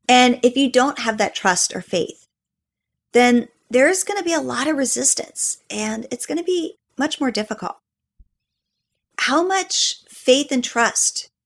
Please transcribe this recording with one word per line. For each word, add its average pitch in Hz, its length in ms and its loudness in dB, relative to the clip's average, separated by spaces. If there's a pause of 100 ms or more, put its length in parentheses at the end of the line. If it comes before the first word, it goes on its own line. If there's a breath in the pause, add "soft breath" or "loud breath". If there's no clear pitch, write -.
And 247 340 6
if 247 140 2
you 269 140 2
don't 254 300 2
have 220 180 -2
that 208 160 -2
trust - 400 0
or 185 60 -8
faith, - 460 -6 (840)
then 240 360 4 (220)
there's 285 340 2
gonna 403 180 -4
be 339 100 -2
a 311 80 0
lot 254 280 -4
of 311 80 0
resistance - 800 -2 (120)
and 220 400 -6
it's - 160 -8
gonna 339 180 -4
be 349 320 -4 (200)
much 302 240 -4
more 262 100 0
difficult. 214 460 -6 (1400)
How 294 260 -2
much - 640 -4
faith 285 440 2
and 247 100 0
trust - 680 -2 (160)